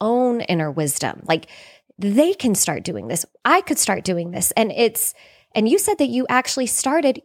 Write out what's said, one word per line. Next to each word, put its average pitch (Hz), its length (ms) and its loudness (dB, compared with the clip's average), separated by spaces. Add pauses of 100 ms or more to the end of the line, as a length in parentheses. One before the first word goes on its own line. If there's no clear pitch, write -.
own 240 400 2
inner 160 280 0
wisdom. 147 560 -4
Like, 160 220 0 (500)
they 226 360 2
can 254 200 0
start - 300 -2
doing 107 240 -8
this. 165 180 -6 (200)
I 320 160 4
could - 180 -2
start 185 240 -2
doing 175 280 -4
this. 185 260 -4
And 220 160 2
it's, 226 400 0 (420)
and 220 140 2
you 330 80 4
said 403 220 0
that 285 80 4
you 247 220 -2
actually 254 360 0
started 269 600 0